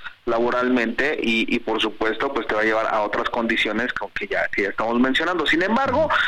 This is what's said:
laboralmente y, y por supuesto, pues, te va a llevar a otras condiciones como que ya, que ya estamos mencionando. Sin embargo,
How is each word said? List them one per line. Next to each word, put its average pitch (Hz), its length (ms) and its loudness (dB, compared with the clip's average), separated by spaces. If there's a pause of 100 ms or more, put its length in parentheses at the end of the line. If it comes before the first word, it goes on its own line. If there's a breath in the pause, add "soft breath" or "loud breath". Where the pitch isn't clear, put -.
(240 loud breath)
laboralmente 123 960 2
y, 113 320 2
y 120 60 2
por 110 200 -2
supuesto, 110 540 -2
pues, 113 140 -4
te 113 80 -2
va 107 60 2
a - 20 2
llevar 110 280 2
a 104 100 2
otras 113 280 -2
condiciones 113 640 -2
como - 200 -8
que - 140 -6
ya, 92 220 -2
que - 140 -2
ya 98 80 0
estamos 117 280 0
mencionando. 151 480 2
Sin 156 160 2
embargo, 269 460 2 (200 loud breath)